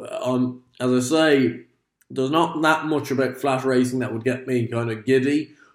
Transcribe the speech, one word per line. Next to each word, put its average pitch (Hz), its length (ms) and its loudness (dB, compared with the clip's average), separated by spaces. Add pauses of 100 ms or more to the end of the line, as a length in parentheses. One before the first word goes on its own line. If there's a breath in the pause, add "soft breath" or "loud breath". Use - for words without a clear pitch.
(200)
um, 127 420 -2 (160)
as 127 120 0
I 127 80 4
say, 143 600 2 (500)
there's 131 180 -2
not 165 320 0
that 156 240 2
much 147 240 -2
about 127 280 -2
flat 131 280 -2
racing 127 340 2
that 113 140 -4
would 113 100 -6
get 123 240 -2
me 123 200 0
kind 117 240 -4
of 110 140 -8
giddy, 135 460 2 (240 soft breath)